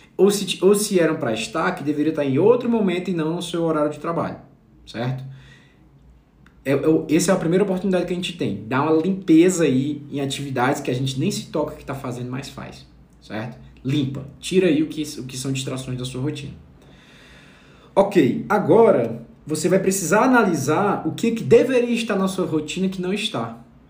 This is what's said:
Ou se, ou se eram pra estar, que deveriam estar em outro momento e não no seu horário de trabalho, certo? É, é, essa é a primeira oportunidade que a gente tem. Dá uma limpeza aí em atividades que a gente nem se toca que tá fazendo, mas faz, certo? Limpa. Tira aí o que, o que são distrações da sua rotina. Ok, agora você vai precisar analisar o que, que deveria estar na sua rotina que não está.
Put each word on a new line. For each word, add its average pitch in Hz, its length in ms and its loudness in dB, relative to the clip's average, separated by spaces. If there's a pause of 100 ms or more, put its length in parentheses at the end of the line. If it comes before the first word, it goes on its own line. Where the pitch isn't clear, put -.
(160)
Ou 196 160 6
se, - 320 -4
ou 196 100 8
se 196 280 2
eram 156 160 2
pra 113 160 -2
estar, 165 400 -4
que 139 100 -10
deveriam 151 280 0
estar 151 120 -2
em 135 140 0
outro 240 320 4
momento 190 400 0
e 185 40 -2
não 160 220 -2
no 175 60 -6
seu 165 220 -4
horário 156 280 0
de - 80 -12
trabalho, 160 380 -6 (480)
certo? 131 360 -6 (1400)
É, 131 80 -2
é, 139 60 2 (360)
essa 170 200 4
é - 20 4
a - 20 -2
primeira 185 280 2
oportunidade 185 400 0
que 185 80 -4
a - 20 -2
gente - 220 -8
tem. 101 320 -4
Dá 131 140 0
uma 160 180 2
limpeza 170 640 4
aí 139 440 0
em 143 120 -6
atividades 139 580 -2
que - 100 -6
a 123 60 0
gente 131 240 -4
nem 170 100 0
se - 180 -6
toca 147 280 -4
que - 80 -18
tá 135 100 -10
fazendo, 123 380 -8
mas 135 160 -10
faz, - 400 -16 (340)
certo? 110 360 -10 (260)
Limpa. 139 420 -2 (140)
Tira 185 280 2
aí 151 140 4
o 156 60 0
que, 151 160 -8 (160)
o 127 60 -10
que 127 120 -12
são 135 140 -6
distrações 131 460 -6
da 123 80 -6
sua 127 160 -8
rotina. 147 320 -6 (1400)
Ok, 165 540 2
agora 151 800 4 (180)
você 156 220 -4
vai 180 100 4
precisar 190 460 2
analisar 185 840 2
o 160 60 -2
que, 233 200 -2
que 226 120 -4
deveria 240 500 4
estar 220 220 -2
na 190 140 0
sua 185 160 -2
rotina 156 420 -2
que 190 140 -4
não 185 100 -2
está. 123 500 -6 (280)